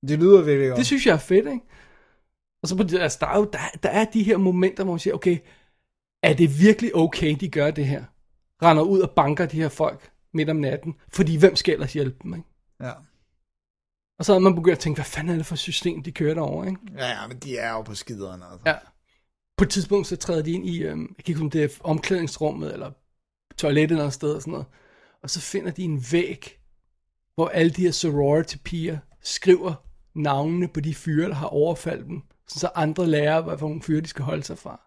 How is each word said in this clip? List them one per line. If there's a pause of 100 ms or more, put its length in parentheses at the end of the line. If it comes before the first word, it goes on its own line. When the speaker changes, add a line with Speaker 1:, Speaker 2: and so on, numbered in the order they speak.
Speaker 1:
Det
lyder
virkelig
godt.
Speaker 2:
Det
synes
jeg
er
fedt,
ikke? (1000)
Og
så
på
det,
altså,
der
er
jo,
der, (240)
der
er
de
her
momenter,
hvor
man
siger,
"Okay, (840)
er
det
virkelig
okay,
de
gør
det
her?" (580)
Render
ud
og
banker
de
her
folk (240)
midt
om
natten, (180)
fordi
hvem
skal
ellers
hjælpe
dem,
ikke? (360)
Speaker 1:
Ja. (1300)
Speaker 2:
Og
så
er
man
begyndt
at
tænke,
"Hvad
fanden
er
det
for
et
system,
de
kører
derovre,"
ikke? (180)
Speaker 1:
Ja,
ja,
men
de
er
jo
på
skideren, (100)
altså.
Speaker 2:
Ja. (840)
På
et
tidspunkt,
så
træder
de
ind
i,
øhm,
jeg
kan
ikke
huske,
om
det
er (120)
omklædningsrummet,
eller (680)
toilettet
eller
andet
sted,
og
sådan
noget. (560)
Og
så
finder
de
en
væg, (760)
hvor
alle
de
her
sorority-piger (260)
skriver (440)
navnene
på
de
fyre,
der
har
overfaldt
dem, (260)
så,
så
andre
lærer,
hvad
for
nogle
fyre,
de
skal
holde
sig
fra.